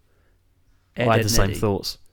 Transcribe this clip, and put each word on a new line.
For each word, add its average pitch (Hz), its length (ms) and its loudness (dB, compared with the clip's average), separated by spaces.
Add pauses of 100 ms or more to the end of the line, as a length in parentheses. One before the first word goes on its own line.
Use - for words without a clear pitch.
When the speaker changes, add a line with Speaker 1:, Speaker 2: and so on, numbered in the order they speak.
(960)
Speaker 1:
Ed, 120 120 -2
Speaker 2:
I 113 100 2
had - 20 2
Speaker 1:
Edd - 0 -
Speaker 2:
the 107 60 0
Speaker 1:
n 101 40 0
Speaker 2:
same 98 220 2
Speaker 1:
Eddy. - 80 -10
Speaker 2:
thoughts. 101 400 -4 (140)